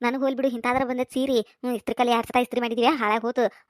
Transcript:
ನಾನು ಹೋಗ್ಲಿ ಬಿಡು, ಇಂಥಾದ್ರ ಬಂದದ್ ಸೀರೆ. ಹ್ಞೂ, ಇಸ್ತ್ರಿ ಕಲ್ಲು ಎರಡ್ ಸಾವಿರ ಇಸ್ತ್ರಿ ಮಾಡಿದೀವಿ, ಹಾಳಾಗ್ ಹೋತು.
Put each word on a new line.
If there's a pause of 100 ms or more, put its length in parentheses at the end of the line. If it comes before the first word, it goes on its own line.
ನಾನು
ಹೋಗ್ಲಿ
ಬಿಡು,
ಇಂಥಾದ್ರ
ಬಂದದ್
ಸೀರೆ.
ಹ್ಞೂ,
ಇಸ್ತ್ರಿ
ಕಲ್ಲು
ಎರಡ್
ಸಾವಿರ
ಇಸ್ತ್ರಿ
ಮಾಡಿದೀವಿ, (120)
ಹಾಳಾಗ್
ಹೋತು. (260)